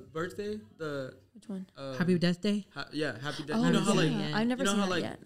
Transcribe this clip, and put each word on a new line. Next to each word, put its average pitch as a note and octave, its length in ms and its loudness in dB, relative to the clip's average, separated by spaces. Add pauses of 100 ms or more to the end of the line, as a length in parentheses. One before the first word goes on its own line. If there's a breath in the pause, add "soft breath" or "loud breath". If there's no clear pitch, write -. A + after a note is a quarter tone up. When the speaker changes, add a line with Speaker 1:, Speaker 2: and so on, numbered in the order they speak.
(140)
Speaker 1:
Birthday? G3+ 460 -6 (180)
The, C#3+ 380 -6 (180)
Speaker 2:
Which A3 160 -16
one? F#3+ 160 -8 (100)
Speaker 1:
um, C3+ 220 -10
Speaker 3:
Happy F3+ 220 4
Death F3 200 2
Day? G#3 360 0
Speaker 1:
Ha-, C#3 180 -8
yeah, C#3+ 260 -4
Happy D3 240 -6
Death D#3 140 -2
Speaker 2:
Oh, A3+ 80 4
Speaker 1:
You A#3+ 80 6
know A3+ 80 6
how, G3 120 4
Speaker 3:
yeah. - 80 4
Speaker 1:
like, D#3 100 4
Speaker 2:
yeah. - 260 -2
I've A3+ 100 2
never B3 140 0
Speaker 1:
you - 40 2
know G3 60 4
Speaker 2:
seen G3+ 80 2
Speaker 1:
how, G3+ 60 2
Speaker 2:
that F#3 60 0
Speaker 1:
like, F3 120 0
Speaker 2:
yet. - 220 -8